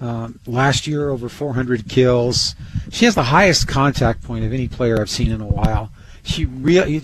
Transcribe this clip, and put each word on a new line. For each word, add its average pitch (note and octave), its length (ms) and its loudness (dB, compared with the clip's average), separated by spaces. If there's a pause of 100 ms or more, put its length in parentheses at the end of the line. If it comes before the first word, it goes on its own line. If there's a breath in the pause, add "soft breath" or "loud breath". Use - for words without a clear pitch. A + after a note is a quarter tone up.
um, A#2 440 -8
last C3 420 0
year D3 220 -2
over A#2+ 200 -4
four C#3+ 240 -6
hundred B2 340 -2
kills. B2 680 2 (360 loud breath)
She - 140 2
has A#3 100 4
the E3 80 2
highest E3 440 4
contact C3 560 0
point A2+ 200 -6
of G#2+ 100 -2
any B2+ 140 -4
player A#2 320 0
I've G#2 100 -2
seen A2+ 220 0
in A2 100 -2
a G#2+ 60 -8
while. G#2 440 0 (320 soft breath)
She D#3+ 220 -2
really D3 580 2